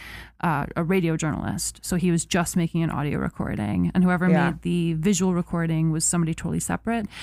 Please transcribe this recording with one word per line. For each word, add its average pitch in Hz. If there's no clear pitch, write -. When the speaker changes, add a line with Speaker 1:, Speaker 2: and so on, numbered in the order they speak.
Speaker 1:
uh, 151
a 170
radio 165
journalist. -
So -
he 175
was 165
just -
making 165
an 160
audio 143
recording, -
and 185
whoever 180
Speaker 2:
Yeah. 147
Speaker 1:
made 147
the 170
visual 185
recording 165
was 156
somebody 165
totally -
separate. 226